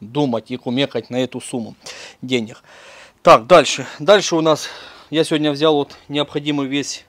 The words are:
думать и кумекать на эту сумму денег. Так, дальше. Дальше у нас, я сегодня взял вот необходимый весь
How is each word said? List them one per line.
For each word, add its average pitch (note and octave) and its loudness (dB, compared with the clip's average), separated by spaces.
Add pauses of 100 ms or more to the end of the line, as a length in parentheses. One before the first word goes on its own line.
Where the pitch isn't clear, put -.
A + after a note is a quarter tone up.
думать A#2+ -4
и B2 -8
кумекать B2+ -4
на B2 -6
эту B2+ -4
сумму A2+ -10 (480)
денег. B2 -4 (600)
Так, B2+ 6
дальше. C#3 4 (120)
Дальше E3+ 4
у D#3+ 2
нас, D#3 0 (420)
я D#3 0
сегодня D3+ 0
взял D3+ 2
вот C#3+ -4 (100)
необходимый C#3+ -4
весь C3+ -6